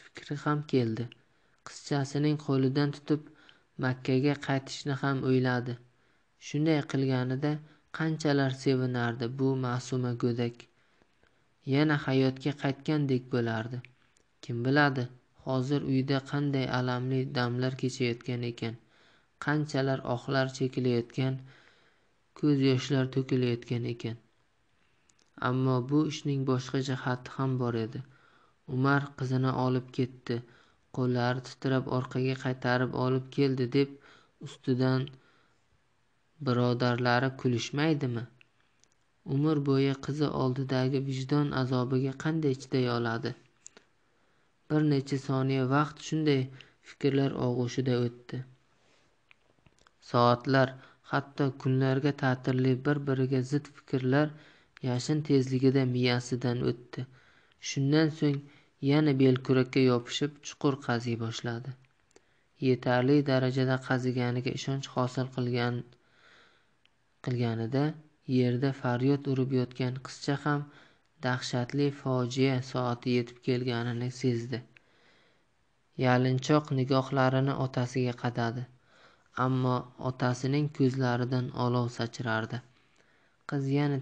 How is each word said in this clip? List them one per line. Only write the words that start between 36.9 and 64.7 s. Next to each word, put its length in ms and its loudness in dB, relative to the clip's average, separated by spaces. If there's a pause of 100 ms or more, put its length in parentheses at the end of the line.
kulishmaydimi? 920 0 (1000)
Umr 360 2
bo'yi 360 4
qizi 360 -2
oldidagi 680 0
vijdon 500 0
azobiga 640 0
qanday 400 0
chiday 340 0
oladi? 440 -2 (1400)
Bir 140 4
necha 340 2
soniya 480 0
vaqt 360 0
shunday 400 2 (380)
fikrlar 580 0
og'ushida 600 0
o'tdi. 440 -4 (1700)
Soatlar, 600 6 (420)
hatto 340 -2 (160)
kunlarga 500 2 (100)
ta'tirli 520 2 (120)
bir-biriga 560 0 (100)
zid 140 -2 (120)
fikrlar 520 0 (580)
yashin 420 -2
tezligida 540 4 (120)
miyasidan 760 0
o'tdi. 360 -8 (580)
Shundan 560 2
so'ng 200 2 (420)
yana 380 4
belkurakka 640 4
yopishib, 480 2 (160)
chuqur 380 0
qaziy 380 -2
boshladi. 500 -8 (880)
Yetarli 560 4 (120)
darajada 480 2 (100)
qaziganiga 720 0
ishonch 340 -4